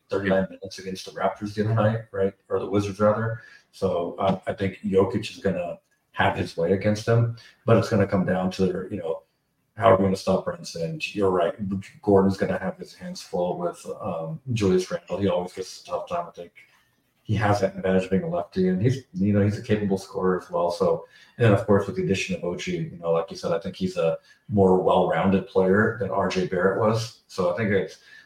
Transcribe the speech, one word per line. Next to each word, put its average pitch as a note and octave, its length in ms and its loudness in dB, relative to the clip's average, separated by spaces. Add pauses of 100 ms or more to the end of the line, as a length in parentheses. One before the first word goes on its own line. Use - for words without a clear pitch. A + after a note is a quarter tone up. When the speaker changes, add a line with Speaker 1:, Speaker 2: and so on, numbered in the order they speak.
Speaker 1:
thirty-nine G2 360 0
Speaker 2:
Yeah. - 140 -8
Speaker 1:
minutes - 200 -14
against F#2+ 280 -12
the - 140 -16
Raptors G2+ 360 -4
the G#2+ 100 0
other A2+ 80 0
night, A2 280 2 (100)
right? G2 220 -2 (140)
Or F#2+ 120 -2
the F#2 100 -6
Wizards, G2+ 300 -2
rather. A2 420 0 (300)
So, F2 480 -2
uh, F#2+ 280 2
I G2+ 60 -4
think F#2+ 320 -4
Jokic F#2+ 460 2
is - 80 -18
gonna F2 400 -4 (320)
have F#2+ 260 0
his - 180 -4
way E2+ 180 2
against G#2 320 0
them, A#2 320 2 (280)
but A#2 120 6
it's - 120 0
gonna G2 180 2
come F#2 180 2
down F#2 260 0
to F#2+ 160 0
their, F#2 220 -4
you G#2 80 -8
know, E2+ 260 -6 (520)
how G2 160 6
are F#2+ 60 8
we G2 60 4
gonna F#2+ 120 2
stop - 300 0
Brunson? E2 560 -6
You're G2 300 0
right. F2 240 0 (460)
Gordon's G2 360 4
gonna F2+ 220 -2
have F#2+ 180 -6
his - 160 -16
hands - 280 -12
full F2+ 360 -4
with, F2 260 -6 (160)
um, E2 400 -8 (140)
Julius F#2+ 380 2
Randle. F2+ 260 -8
He G2+ 100 0
always F2+ 260 -2
gets - 280 -12
a - 40 -20
tough - 220 -6
time. F3 200 -6
I - 40 -20
think - 220 -16 (720)
he G#2 120 -2
has G#2 240 2
that F#2+ 160 0
advantage F#2+ 340 0
being F#2+ 140 2
a E2 60 -4
lefty, F#2 400 0
and F#2 120 0
he's, B2 320 0
you G2 200 0
know, G#2 80 4
he's G#2 160 2
a - 60 -8
capable G2+ 340 0
scorer F#2 420 -2
as - 120 -18
well. F2 200 0
So, E2+ 340 0 (320)
and A#2+ 80 2
then, G#2 80 6
of G2 120 0
course, G2 220 2
with F#2+ 100 -8
the F#2 60 -2
addition F#2 320 -2
of - 100 -8
O F2 100 -2
G, F2 220 -6
you E2 240 -8
know, E2+ 100 -2
like E2 200 0
you F#2 40 -14
said, F2 160 -4
I E2 80 0
think F#2+ 160 -8
he's F#2 220 -4
a E2 220 0 (280)
more F#2+ 320 6
well-rounded F#2 680 2
player G2 520 4
than F#2+ 120 -4
R F#2 180 0
J F#2 180 -2
Barrett F#2+ 320 0
was. A2+ 480 0
So - 240 -2
I - 60 -4
think G#2+ 140 -2
it's, F#2 260 -2 (280)